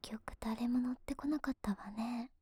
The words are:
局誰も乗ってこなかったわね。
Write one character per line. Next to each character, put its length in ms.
局 180
誰 280
も 100
乗 140
っ 40
て 80
こ 120
な 140
か 120
っ 100
た 80
わ 60
ね。 340